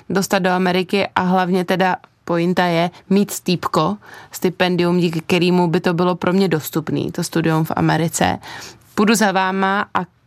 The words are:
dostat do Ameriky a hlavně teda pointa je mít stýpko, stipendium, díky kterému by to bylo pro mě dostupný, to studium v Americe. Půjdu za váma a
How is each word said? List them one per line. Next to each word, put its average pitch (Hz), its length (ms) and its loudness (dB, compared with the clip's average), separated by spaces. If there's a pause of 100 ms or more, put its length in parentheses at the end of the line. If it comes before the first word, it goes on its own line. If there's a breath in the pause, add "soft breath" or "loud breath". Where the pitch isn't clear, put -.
dostat 190 300 0
do 185 100 0
Ameriky 185 680 0
a 190 60 0
hlavně 185 440 2
teda 185 300 0 (300)
pointa 175 400 0
je 170 240 0 (200 loud breath)
mít 196 220 2
stýpko, 175 680 -2 (340 loud breath)
stipendium, 180 680 0
díky 170 240 0
kterému 175 460 2
by 170 120 0
to 180 140 0
bylo 180 220 0
pro 180 180 -2
mě 196 140 2
dostupný, 151 640 -4
to 175 120 -6
studium 160 420 0
v - 100 -4
Americe. 160 600 0 (580 loud breath)
Půjdu 208 200 4
za 202 160 2
váma 190 640 -2
a 190 60 -2 (280)